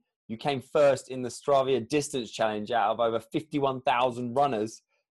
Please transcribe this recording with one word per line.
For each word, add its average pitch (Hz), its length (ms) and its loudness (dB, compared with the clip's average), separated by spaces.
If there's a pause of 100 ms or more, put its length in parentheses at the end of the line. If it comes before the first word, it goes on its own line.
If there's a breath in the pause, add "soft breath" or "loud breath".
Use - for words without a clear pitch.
(280)
you 113 100 -8
came 139 240 -2
first 143 500 2
in 127 100 -8
the 120 80 -6
Strava 131 580 2
Distance 143 440 -2
Challenge 107 400 -2
out 110 200 2
of 110 80 -2
over 113 200 2
fifty-one 135 600 -2
thousand 123 520 0
runners. 120 480 0 (280)